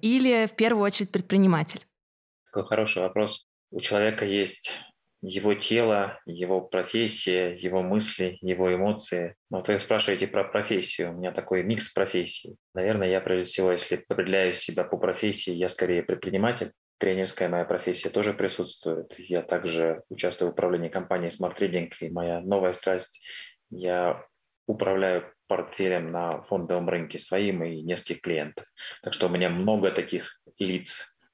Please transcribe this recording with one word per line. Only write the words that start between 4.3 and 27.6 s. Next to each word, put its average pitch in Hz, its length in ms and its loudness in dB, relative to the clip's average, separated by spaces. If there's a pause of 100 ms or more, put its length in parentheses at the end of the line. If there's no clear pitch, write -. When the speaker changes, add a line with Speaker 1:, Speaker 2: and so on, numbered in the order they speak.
Speaker 2:
его 98 340 0
тело, 104 720 2
его 90 340 -2
профессия, 92 960 0
его 90 260 0
мысли, 92 580 0
его 92 320 2
эмоции. 92 600 0 (160)
Но - 60 -4
вот 92 100 -4
вы 101 140 2
спрашиваете 101 480 0
про 98 160 0
профессию. 92 680 -2
У 85 80 -10
меня 90 140 -4
такой 92 320 0
микс 107 280 -2
профессий. - 640 -2 (180)
Наверное, 98 360 0
я 92 120 2
прежде 90 300 0
всего, 92 220 2
если 90 360 -2
определяю 92 440 2
себя 87 320 -4
по 90 120 -2
профессии, 92 560 -2
я 87 160 0
скорее 87 360 0
предприниматель. 98 680 0 (280)
Тренерская 92 500 0
моя 87 160 0
профессия 90 460 -2
тоже 104 220 2
присутствует. 87 880 -4
Я 90 240 -2
также 82 680 0
участвую 90 420 -2
в - 20 -2
управлении 87 360 0
компанией 90 420 -2
Smart 90 280 -4
Trading. 87 400 -2
И 82 120 -8
моя 85 300 -2
новая 92 320 2
страсть, 92 480 -2 (500)
я 90 520 0 (460)
управляю 95 560 2 (240)
портфелем 90 640 -2
на 85 300 -4
фондовом 87 460 -2
рынке 85 300 -4
своим 95 460 -2